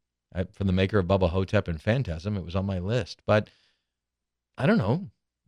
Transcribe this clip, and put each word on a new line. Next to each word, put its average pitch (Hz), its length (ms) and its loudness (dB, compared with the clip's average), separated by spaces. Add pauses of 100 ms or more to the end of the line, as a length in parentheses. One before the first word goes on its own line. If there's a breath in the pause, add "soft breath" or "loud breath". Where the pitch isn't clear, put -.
(360)
I, 87 80 -4
from - 240 -4
the 92 60 4
maker 95 260 2
of 87 80 0
Bubba 95 220 4
Ho-Tep 95 400 0
and 82 120 -4
Phantasm, 104 540 -2
it 92 80 -6
was 82 140 -6
on 95 80 -2
my 95 140 -2
list. 101 460 -4
But 107 240 2 (1080 soft breath)
I 123 80 -2
don't 214 120 4
know. 139 320 0 (380)